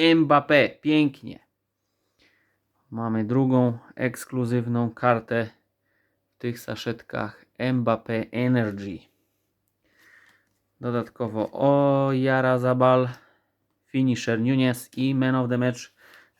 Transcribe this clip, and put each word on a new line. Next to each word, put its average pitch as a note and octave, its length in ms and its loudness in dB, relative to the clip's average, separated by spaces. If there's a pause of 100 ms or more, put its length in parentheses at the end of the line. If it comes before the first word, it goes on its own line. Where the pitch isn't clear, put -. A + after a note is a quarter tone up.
(140)
Mbappé. D3 540 4 (120)
Pięknie. D3 580 0 (1500)
Mamy A2+ 340 -4
drugą B2 540 0 (160)
ekskluzywną A#2+ 960 -4
kartę A#2 600 -2 (840)
w - 40 -20
tych A#2+ 220 -8
saszetkach A2+ 840 -10 (140)
Mbappé A#2 720 -2
Energy. A2 680 -2 (1800)
Dodatkowo A#2 720 -4
Oyarzabal, C3 1600 2 (760)
Finisher A#2+ 540 0
Nunez B2+ 560 0
i C3+ 180 0
Man C3 200 0
of B2+ 160 0
the B2 80 0
Match B2 220 -2 (600)